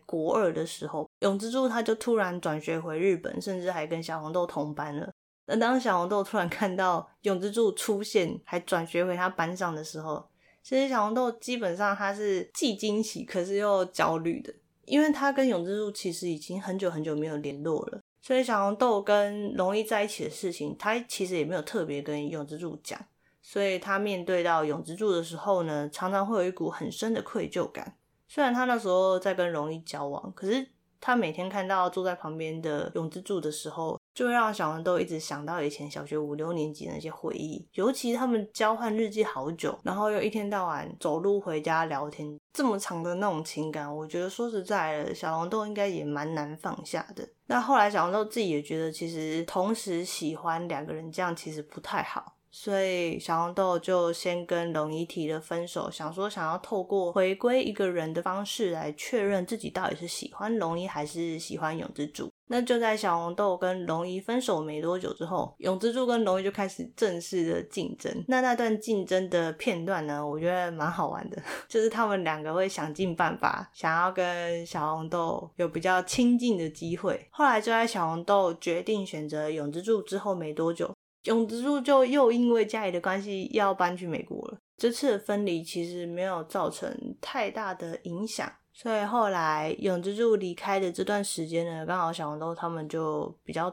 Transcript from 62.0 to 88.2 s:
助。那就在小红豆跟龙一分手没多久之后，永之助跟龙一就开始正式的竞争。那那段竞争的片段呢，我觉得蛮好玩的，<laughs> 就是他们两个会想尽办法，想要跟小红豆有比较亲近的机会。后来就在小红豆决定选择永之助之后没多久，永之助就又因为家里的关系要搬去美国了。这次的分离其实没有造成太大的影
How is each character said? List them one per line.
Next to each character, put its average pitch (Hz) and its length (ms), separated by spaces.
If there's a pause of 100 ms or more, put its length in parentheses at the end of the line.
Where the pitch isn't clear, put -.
助。 - 240 (160)
那 - 140
就 240 180
在 226 160
小 196 240
红 170 160
豆 196 220
跟 185 300
龙 170 200
一 180 140
分 226 180
手 202 240
没 151 180
多 170 180
久 185 160
之 - 100
后， 170 340
永 185 220
之 233 140
助 254 120
跟 233 180
龙 185 140
一 190 60
就 196 60
开 196 180
始 180 260
正 185 240
式 170 320
的 170 120
竞 - 360
争。 - 300
那 254 140
那 247 120
段 226 240
竞 214 260
争 185 260
的 170 240
片 170 300
段 170 220
呢， 147 180
我 151 140
觉 160 80
得 180 240
蛮 156 180
好 170 200
玩 - 220
的， - 120 (100)
<laughs> - 140
就 226 140
是 226 80
他 220 180
们 196 160
两 160 180
个 156 120
会 185 160
想 156 260
尽 180 220
办 170 220
法， - 340
想 160 240
要 180 160
跟 175 540
小 156 280
红 160 140
豆 165 480
有 175 100
比 165 140
较 185 220
亲 240 360
近 233 200
的 160 100
机 165 260
会。 175 360
后 302 160
来 240 120
就 214 140
在 226 140
小 202 220
红 165 140
豆 190 300
决 170 300
定 208 220
选 156 220
择 151 240
永 147 220
之 165 80
助 208 220
之 190 160
后 196 160
没 160 180
多 165 180
久， - 240 (280)
永 226 260
之 226 140
助 285 180
就 262 240
又 254 260
因 240 220
为 226 140
家 220 180
里 190 80
的 175 80
关 190 200
系 196 340
要 202 180
搬 180 240
去 180 100
美 160 160
国 - 260
了。 - 100 (180)
这 233 140
次 247 220
的 202 60
分 202 280
离 170 160
其 170 260
实 175 160
没 170 160
有 185 240
造 165 240
成 - 540
太 214 280
大 208 220
的 170 300
影 180 240